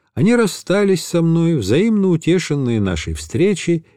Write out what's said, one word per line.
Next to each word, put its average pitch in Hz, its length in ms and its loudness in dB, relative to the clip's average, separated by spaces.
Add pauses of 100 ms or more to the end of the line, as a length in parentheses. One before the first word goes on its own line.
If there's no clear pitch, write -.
(120)
они 190 220 2
расстались 202 680 0
со 170 180 -2
мной, 165 320 2
взаимно 190 540 0
утешенные 151 720 0
нашей 85 340 -4
встречей 170 720 -2 (100)